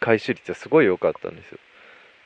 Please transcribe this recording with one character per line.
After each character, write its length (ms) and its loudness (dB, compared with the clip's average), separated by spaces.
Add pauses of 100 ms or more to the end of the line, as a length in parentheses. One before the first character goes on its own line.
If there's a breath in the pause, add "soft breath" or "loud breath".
回 180 2
収 140 -4
率 180 -12
は 40 -8
す 160 -16
ご 120 4
い 40 4
良 100 2
か 140 0
っ 100 -2
た 80 -10
ん 80 -16
で 80 -20
す 80 -20
よ。 60 -18 (680 soft breath)